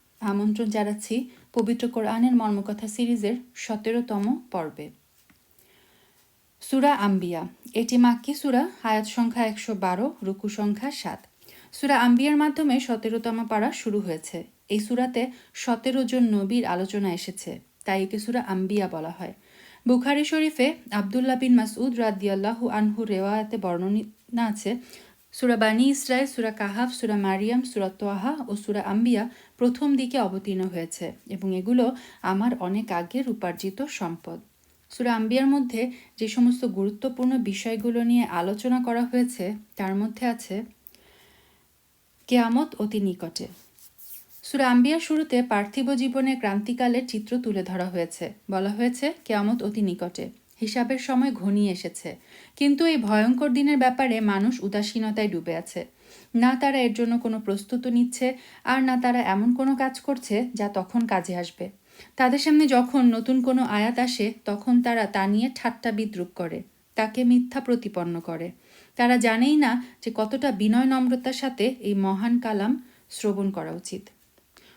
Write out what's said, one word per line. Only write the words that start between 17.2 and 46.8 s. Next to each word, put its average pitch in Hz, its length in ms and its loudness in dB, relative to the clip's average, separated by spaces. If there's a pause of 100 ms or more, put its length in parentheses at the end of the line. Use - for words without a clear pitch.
তাই 190 180 0
একে 190 160 -4
সূরা 240 220 -4
আম্বিয়া 190 480 -2
বলা 160 220 -8
হয়। 175 220 -12 (560)
বুখারী 269 360 2
শরীফে 302 500 0 (160)
আব্দুল্লাহ 247 480 0
বিন 254 160 4
মাসউদ 233 400 2
রাদিয়াল্লাহু 208 760 -2
আনহু 214 360 0
রেওয়ায়াতে 208 520 -2
বর্ণনা 202 920 -2
আছে, 214 300 -4 (560)
সূরা 240 240 2
বানী 220 320 4
ইসরাইল, 269 380 0
সূরা 226 240 -4
কাহাফ, 214 440 -4
সূরা 214 220 -2
মারিয়াম, 202 460 0
সূরা 202 260 -4
তোহা 202 480 -4 (120)
ও 202 80 -4
সূরা 208 260 -4
আম্বিয়া 226 480 0 (260)
প্রথম 269 400 2
দিকে 262 220 -2
অবতীর্ণ 190 500 -2
হয়েছে 170 440 -8 (180)
এবং 190 260 -4
এগুলো 247 400 2 (260)
আমার 196 280 0 (100)
অনেক 196 320 -4
আগের 208 360 -4
উপার্জিত 190 540 -6
সম্পদ। 170 580 -8 (500)
সূরা 240 240 -2
আম্বিয়ার 226 320 2
মধ্যে 247 440 2 (260)
যে 220 120 -4
সমস্ত 247 360 4
গুরুত্বপূর্ণ 240 760 0
বিষয়গুলো 226 640 -2
নিয়ে 240 220 4
আলোচনা 214 600 0
করা 240 200 0
হয়েছে, 247 500 -2 (220)
তার 190 180 -4
মধ্যে 208 320 -2
আছে 233 360 -4 (1600)
কেয়ামত 240 520 2
অতি 214 220 -2
নিকটে। 180 460 -4 (960)
সূরা 269 280 2
আম্বিয়ার 262 300 6
শুরুতে 311 420 0
পার্থিব 240 520 0
জীবনের 262 440 0
ক্রান্তিকালের 240 680 0